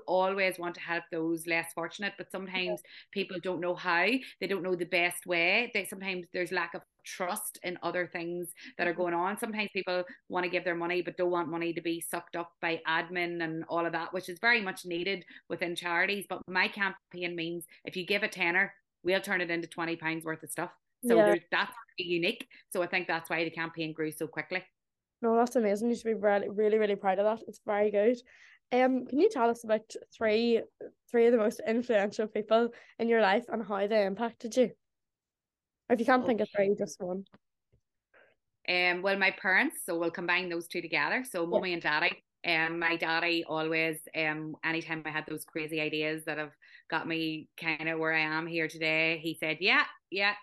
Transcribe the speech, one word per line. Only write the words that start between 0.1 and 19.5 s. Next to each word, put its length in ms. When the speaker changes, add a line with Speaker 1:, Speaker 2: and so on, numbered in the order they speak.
Speaker 1:
want 160
to 80
help 280
those 360
less 260
fortunate, 460
but 120
sometimes 540
Speaker 2:
Yeah. 60
Speaker 1:
people 280
don't 200
know 140
how, 300
they 60
don't 160
know 120
the 100
best 400
way. 480
They, 140
sometimes 480
there's 180
lack 220
of 80
trust 600
in 200
other 240
things 460
that 100
are 40
Speaker 2:
Mm-hmm. 100
Speaker 1:
going 140
on. 240
Sometimes 340
people 320
want 160
to 60
give 140
their 100
money, 260
but 160
don't 140
want 180
money 240
to 80
be 180
sucked 380
up 240
by 260
admin 560
and 280
all 160
of 60
that, 200
which 160
is 100
very 220
much 240
needed 400
within 260
charities. 540
But 180
my 220
campaign 680
means 300
if 100
you 80
give 180
a 60
tenner, 460
we'll 200
turn 180
it 100